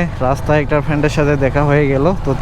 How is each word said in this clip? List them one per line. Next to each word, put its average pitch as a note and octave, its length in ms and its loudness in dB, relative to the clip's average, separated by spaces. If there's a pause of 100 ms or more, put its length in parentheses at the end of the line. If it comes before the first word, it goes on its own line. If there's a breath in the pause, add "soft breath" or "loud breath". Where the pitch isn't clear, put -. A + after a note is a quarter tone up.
(260)
রাস্তায় D3+ 360 0
একটা D3+ 140 -2 (100)
ফ্রেন্ডের D3+ 300 0
সাথে D3 180 2 (100)
দেখা C#3+ 260 0
হয়ে D3 220 2
গেল, C#3 140 2 (180)
তো C#3+ 60 0 (120)